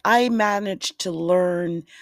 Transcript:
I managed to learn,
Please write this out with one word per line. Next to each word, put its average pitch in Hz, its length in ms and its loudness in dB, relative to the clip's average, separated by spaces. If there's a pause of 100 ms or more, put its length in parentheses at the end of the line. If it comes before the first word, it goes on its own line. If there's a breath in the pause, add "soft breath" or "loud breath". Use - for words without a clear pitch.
I 240 240 4
managed 208 720 -2
to 180 100 -6
learn, 175 720 0 (180 loud breath)